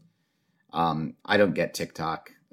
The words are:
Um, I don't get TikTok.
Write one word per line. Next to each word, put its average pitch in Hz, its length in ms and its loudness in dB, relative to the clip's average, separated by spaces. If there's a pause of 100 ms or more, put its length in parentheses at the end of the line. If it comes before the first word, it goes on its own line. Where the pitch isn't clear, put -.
(720)
Um, 78 440 -2 (100)
I 104 120 0
don't 95 180 4
get 85 180 -2
TikTok. - 560 -6 (240)